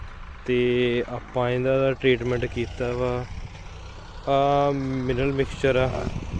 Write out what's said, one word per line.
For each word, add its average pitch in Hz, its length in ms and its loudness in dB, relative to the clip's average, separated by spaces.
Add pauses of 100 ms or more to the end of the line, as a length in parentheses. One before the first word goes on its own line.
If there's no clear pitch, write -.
(460)
ਤੇ 123 640 4
ਆਪਾਂ 123 420 -2
ਇਹਦਾ 131 420 2
ਟ੍ਰੀਟਮੈਂਟ 123 540 2
ਕੀਤਾ 120 460 -4
ਵਾ। 123 320 -2 (1040)
ਆਹ 143 440 4
ਮਿਨਰਲ 131 600 0
ਮਿਕਸਚਰ 135 440 2
ਆ, 127 120 4 (520)